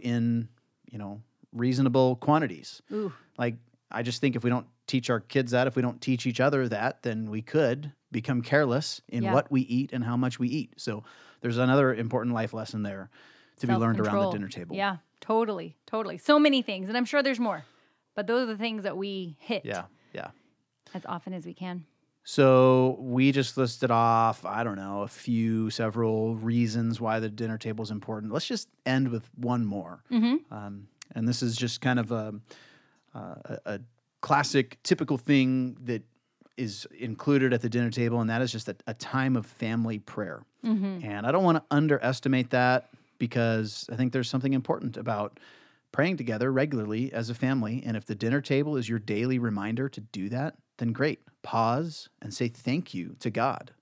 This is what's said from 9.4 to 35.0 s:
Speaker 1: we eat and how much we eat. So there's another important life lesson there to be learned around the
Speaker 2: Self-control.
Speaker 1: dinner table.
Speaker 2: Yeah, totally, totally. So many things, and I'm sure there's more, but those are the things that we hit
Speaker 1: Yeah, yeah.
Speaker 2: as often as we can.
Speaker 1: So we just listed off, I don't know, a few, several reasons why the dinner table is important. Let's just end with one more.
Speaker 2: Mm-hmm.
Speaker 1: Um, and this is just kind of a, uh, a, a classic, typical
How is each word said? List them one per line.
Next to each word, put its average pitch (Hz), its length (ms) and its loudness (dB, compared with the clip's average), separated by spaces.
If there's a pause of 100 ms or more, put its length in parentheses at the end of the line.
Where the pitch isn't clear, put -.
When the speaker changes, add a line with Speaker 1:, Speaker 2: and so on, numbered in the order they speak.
Speaker 1:
we 131 120 4
eat 127 300 -2
and 123 120 -2
how 120 120 -2
much 123 220 0
we 123 100 0
eat. 139 320 -4
So 110 220 -6 (380)
there's 117 180 -2
another 131 340 6
important 117 440 -2
life 113 180 -2
lesson 110 300 -6
there 98 260 -8 (480)
to - 80 -4
be 120 80 2
learned 113 240 2
around 104 160 2
the 98 80 2
Speaker 2:
Self-control. 95 100 0
Speaker 1:
dinner 101 160 -4
table. 175 280 -10
Speaker 2:
Yeah, 196 220 -2 (220)
totally, 214 540 -2 (120)
totally. 208 320 -6
So 302 200 6
many 285 240 6
things, 190 260 -6
and 220 80 -4
I'm 247 80 0
sure 285 160 2
there's 262 200 0
more, 190 240 -2 (500)
but 208 120 -4
those 240 160 2
are 247 100 0
the 208 60 -8
things 220 240 -4
that 190 120 -4
we 190 440 -6
hit - 260 -4
Speaker 1:
Yeah, 95 200 -6 (280)
yeah. - 200 -12 (600)
Speaker 2:
as 180 140 -12
often - 260 -10
as 180 140 -10
we 175 80 -14
can. 180 320 -10 (380)
Speaker 1:
So 131 760 8
we 131 320 4
just 131 240 0
listed 123 340 0
off, 117 540 4
I 104 200 -2
don't 104 120 -4
know, 98 260 -6
a 98 60 -4
few, 113 640 0
several 110 640 0
reasons 117 640 0
why 110 200 0
the 110 100 -2
dinner 110 260 -4
table 110 260 -6
is 107 80 -6
important. 107 420 -6
Let's 151 140 -2
just - 220 -6 (160)
end 131 240 2
with 117 280 -6
one 120 280 0
more. 92 460 -8
Speaker 2:
Mm-hmm. 247 440 0
Speaker 1:
Um, 101 340 -12 (260)
and 113 120 -2
this 120 160 0
is 117 140 0
just 117 240 -4
kind 127 180 2
of 117 140 -2
a, 107 220 -4 (800)
uh, - 40 -14 (260)
a, - 200 -10
a 101 160 -8 (400)
classic, 143 600 2
typical 151 360 0